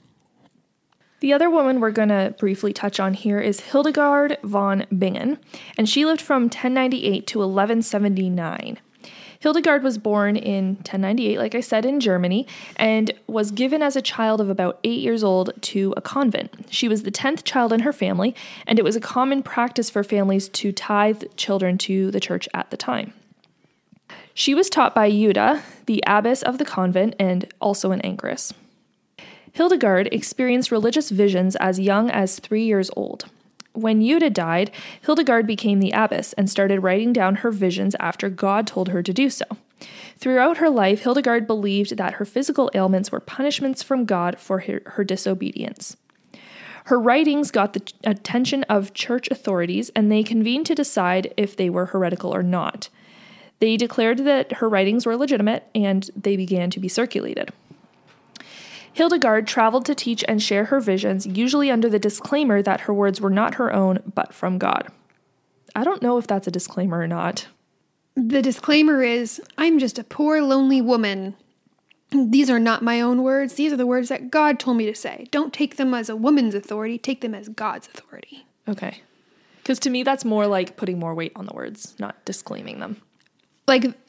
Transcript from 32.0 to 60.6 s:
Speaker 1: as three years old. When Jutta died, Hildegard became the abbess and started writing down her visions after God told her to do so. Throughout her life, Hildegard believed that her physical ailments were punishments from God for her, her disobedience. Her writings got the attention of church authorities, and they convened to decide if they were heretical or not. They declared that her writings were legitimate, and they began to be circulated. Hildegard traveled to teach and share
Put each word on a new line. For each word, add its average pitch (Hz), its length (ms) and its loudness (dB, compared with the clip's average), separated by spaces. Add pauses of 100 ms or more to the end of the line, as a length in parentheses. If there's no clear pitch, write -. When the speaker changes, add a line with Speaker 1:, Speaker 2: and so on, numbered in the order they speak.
Speaker 1:
as 190 260 -2
three 214 260 -2
years 196 320 0
old. - 300 -8 (480)
When 220 260 2
Jutta 285 320 4
died, 175 380 0 (320)
Hildegard 247 460 4
became 208 320 0
the 196 100 2
abbess - 440 0
and 196 140 0
started 196 360 0
writing 208 300 2
down 196 240 2
her 233 120 -2
visions 196 500 -2
after 170 300 -4
God 196 380 0
told 185 220 -4
her 180 120 -2
to 185 100 -4
do 254 200 0
so. - 140 -6 (720)
Throughout 262 380 2
her 320 120 4
life, 208 320 4
Hildegard 240 460 2
believed 202 500 0
that 185 160 -2
her 208 120 -6
physical 269 500 0
ailments 190 360 2
were - 80 -4
punishments 269 640 -4
from 254 240 -2
God 175 320 -2
for - 220 -4
her, - 260 -6
her - 180 -4
disobedience. - 920 -6 (880)
Her 247 140 4
writings 285 500 2
got 208 240 0
the - 180 -8 (120)
attention 247 600 -2
of 196 280 0
church - 380 -4
authorities, 185 640 -2
and 214 160 4
they 214 100 4
convened 226 460 0
to 330 80 0
decide 190 600 0
if 202 180 -2
they 180 160 0
were 180 160 -2
heretical 180 480 -2
or 190 80 0
not. 180 460 -4 (720)
They 220 160 4
declared 233 440 0
that 269 340 0
her 226 160 0
writings 208 380 2
were 226 100 0
legitimate, 240 460 0 (100)
and 196 420 0
they 202 200 0
began 180 340 0
to 185 100 -6
be 185 80 -6
circulated. - 640 -4 (1400)
Hildegard 247 540 4
traveled 233 400 2
to 285 80 -2
teach 233 320 -4
and 214 160 0
share 208 220 0